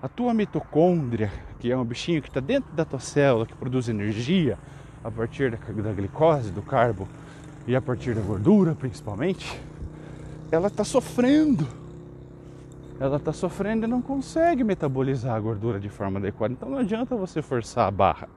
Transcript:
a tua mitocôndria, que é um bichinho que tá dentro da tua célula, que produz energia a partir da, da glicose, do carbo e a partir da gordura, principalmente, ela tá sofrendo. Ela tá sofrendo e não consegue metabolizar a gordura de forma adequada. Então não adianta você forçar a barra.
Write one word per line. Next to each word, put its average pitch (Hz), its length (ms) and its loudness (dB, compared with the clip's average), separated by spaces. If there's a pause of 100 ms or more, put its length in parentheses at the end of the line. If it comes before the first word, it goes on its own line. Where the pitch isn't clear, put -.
a - 80 -6
tua 240 240 0
mitocôndria, 151 1000 2 (260)
que 120 120 -2
é 127 60 2
um 127 80 2
bichinho 139 380 0
que - 80 -14
tá 135 100 -2
dentro 233 320 0
da 160 120 0
tua 143 140 -4
célula, 127 480 4
que - 80 -16
produz 123 340 -2
energia 113 680 2 (440)
a 113 80 -8
partir 113 400 -2
da, 113 80 -6 (240)
da 107 100 -2
glicose, 120 580 2
do 95 120 -6
carbo 117 460 2 (580)
e 123 100 2
a 131 40 2
partir 123 340 -2
da 113 60 0
gordura, 147 540 4
principalmente, - 840 -6 (920)
ela 170 180 2
tá 202 160 -2
sofrendo. 247 840 4 (1300)
Ela 135 180 0
tá 156 140 -2
sofrendo 202 520 -2
e 226 40 0
não 247 140 0
consegue 277 600 2
metabolizar 135 720 0
a 110 60 0
gordura 107 400 -2
de 101 80 -6
forma 98 300 -2
adequada. 104 340 -2
Então - 160 -8
não 269 100 -4
adianta 240 380 -2
você 175 260 -4
forçar 117 460 0
a - 20 2
barra. 92 460 4